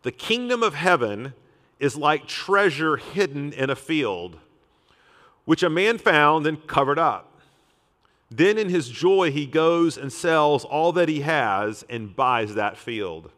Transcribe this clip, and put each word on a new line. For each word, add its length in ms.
"The 80
kingdom 540
of 100
heaven 580
is 180
like 300
treasure 720
hidden 560
in 180
a 60
field, 640
which 180
a 80
man 260
found 480
and 220
covered 320
up. 420
Then 260
in 100
his 200
joy, 420
he 160
goes 500
and 160
sells 520
all 260
that 180
he 120
has 680
and 280
buys 400
that 200
field." 600